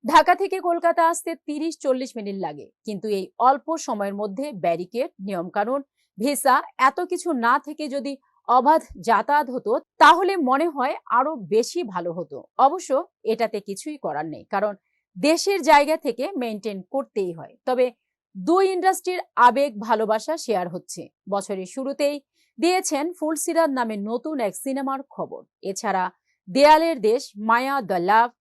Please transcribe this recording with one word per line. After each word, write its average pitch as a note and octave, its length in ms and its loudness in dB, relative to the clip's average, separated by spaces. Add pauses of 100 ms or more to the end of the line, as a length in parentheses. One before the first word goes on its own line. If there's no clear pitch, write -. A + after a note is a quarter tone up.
ঢাকা E4 280 6
থেকে F#4 260 -2
কলকাতা E4+ 480 2
আসতে E4+ 260 -4
তিরিশ D4+ 440 -8
চল্লিশ C4 380 -2
মিনিট G3+ 220 -8
লাগে, D3+ 320 -10 (140)
কিন্তু G#3 240 -8
এই G3 300 -4
অল্প C#4 380 2
সময়ের G3+ 380 -6
মধ্যে G#3+ 380 -6
ব্যারিকেড, F3+ 580 -4 (100)
নিয়মকানুন, G3+ 640 -4 (360)
ভিসা, C4 440 2 (160)
এত C#4 220 4
কিছু F4 320 -4
না B3 260 2
থেকে D4+ 300 -8
যদি C4+ 280 -6 (320)
অবাধ B3+ 340 4 (180)
যাতায়াত A3+ 500 2
হতো, B3 280 -2 (200)
তাহলে F4 380 6
মনে C#4 320 2
হয় C#4 280 -2 (100)
আরো C4+ 300 0
বেশি A3 460 -2
ভালো F3+ 300 -6
হতো। D#3+ 320 -10 (140)
অবশ্য D4 460 2 (180)
এটাতে A3 380 -2
কিছুই G#3 380 -12
করার D#3 280 -6
নেই, D3 180 -12
কারণ G#3 300 -2 (440)
দেশের E4 440 2
জায়গা C#4+ 340 6
থেকে A#3+ 400 -4
মেইনটেইন G#3+ 540 -6
করতেই G#3 420 -4
হয়। D#3 320 -16
তবে B3 280 0 (440)
দুই F4 340 2
ইন্ডাস্ট্রির F4+ 500 -2 (160)
আবেগ, A#3+ 440 4
ভালোবাসা A3 560 0
শেয়ার G#3 320 -2
হচ্ছে। E3+ 400 -12 (220)
বছরের G3 360 -6
শুরুতেই C#4 540 -4 (400)
দিয়েছেন F4 520 0
ফুলসিরাত D#4+ 580 0
নামে A#3+ 260 -2
নতুন A#3+ 440 -6
এক G#3+ 160 -2
সিনেমার C4+ 440 -4 (100)
খবর। - 340 -10 (180)
এছাড়া F#3+ 480 -4 (400)
দেয়ালের D4+ 500 6
দেশ, G#3+ 360 0
মায়া, A#3+ 460 0
দ্য F#3+ 120 -4
লাভ G#3 360 4 (100)